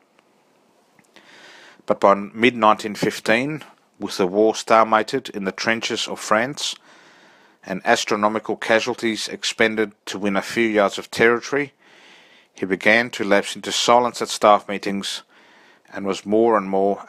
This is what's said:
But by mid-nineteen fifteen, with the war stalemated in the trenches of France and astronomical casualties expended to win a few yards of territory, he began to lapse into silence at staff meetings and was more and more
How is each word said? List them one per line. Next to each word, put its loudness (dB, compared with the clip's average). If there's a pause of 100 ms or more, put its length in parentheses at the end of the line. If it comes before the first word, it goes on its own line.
(1900)
But -2
by 6
mid-nineteen 2
fifteen, -2 (380)
with -8
the 2
war 2
stalemated 0
in -8
the -4
trenches -4
of -10
France -2 (920)
and -6
astronomical 0
casualties 0
expended -2 (140)
to -10
win -2
a 0
few -2
yards 0
of -14
territory, 0 (800)
he -8
began 2
to -8
lapse 0
into -10
silence 2
at -6
staff 4
meetings -6 (720)
and -10
was -4
more 4
and -2
more 0